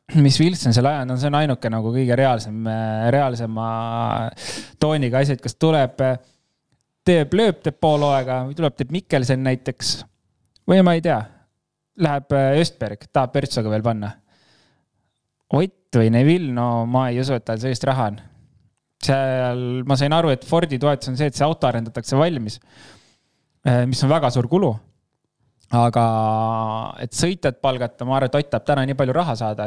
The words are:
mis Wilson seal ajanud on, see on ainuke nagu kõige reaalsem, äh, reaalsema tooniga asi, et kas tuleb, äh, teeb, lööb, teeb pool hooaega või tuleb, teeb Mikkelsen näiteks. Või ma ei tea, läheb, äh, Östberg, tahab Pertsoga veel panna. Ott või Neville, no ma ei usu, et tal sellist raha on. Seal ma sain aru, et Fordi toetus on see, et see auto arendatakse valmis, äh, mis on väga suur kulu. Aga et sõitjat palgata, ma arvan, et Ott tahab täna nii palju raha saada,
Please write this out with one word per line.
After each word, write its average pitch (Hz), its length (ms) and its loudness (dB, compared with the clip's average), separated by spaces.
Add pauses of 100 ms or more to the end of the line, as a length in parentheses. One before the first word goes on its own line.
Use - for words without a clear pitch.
(160)
mis 139 240 6
Wilson 165 320 2
seal 123 160 4
ajanud 135 240 -2
on, 127 80 -2
see 143 80 -2
on 143 80 0
ainuke 147 320 0
nagu 113 240 -2
kõige 123 240 0
reaalsem, 113 500 0
äh, 113 460 -2
reaalsema 117 540 -2 (1120)
tooniga 139 400 0
asi, 139 160 0
et - 80 -10
kas 117 160 -8
tuleb, 156 400 2
äh, 131 160 0 (880)
teeb, 165 300 4
lööb, 208 240 2
teeb 160 200 -4
pool 151 200 2
hooaega 131 480 0
või 143 80 -12
tuleb, 156 240 0
teeb 139 160 -4
Mikkelsen 131 480 0
näiteks. - 540 -4 (720)
Või 185 140 6
ma 175 140 4
ei 165 80 -2
tea, 139 160 0 (800)
läheb, 147 340 -2
äh, 139 320 2
Östberg, 107 480 -8
tahab 131 240 0
Pertsoga 131 320 -2
veel 107 160 -2
panna. 107 300 -4 (1400)
Ott - 500 -2
või 113 100 6
Neville, 147 420 4
no 120 360 -2
ma 127 240 0
ei 120 80 -2
usu, 131 160 -2
et 113 80 -8
tal 113 160 -6
sellist 127 240 -4
raha 131 260 0
on. 104 60 -8 (880)
Seal 131 580 0 (240)
ma 139 100 2
sain 143 160 0
aru, 165 220 2
et - 140 -6
Fordi 165 300 0
toetus 139 340 0
on 127 80 -6
see, 151 100 0
et - 60 -8
see 143 100 0
auto 156 220 0
arendatakse 117 480 -4
valmis, 139 420 0 (1080)
äh, 123 220 2
mis 127 180 -2
on 135 80 4
väga 151 180 2
suur 120 180 0
kulu. 175 240 2 (1000)
Aga 120 300 4 (960)
et 123 140 -10
sõitjat 165 440 -2
palgata, 123 460 -4
ma 131 120 0
arvan, 131 120 0
et 143 80 0
Ott 147 140 -4
tahab 113 160 -4
täna 143 180 2
nii 135 80 -2
palju 131 220 0
raha 165 180 0
saada, 107 320 -4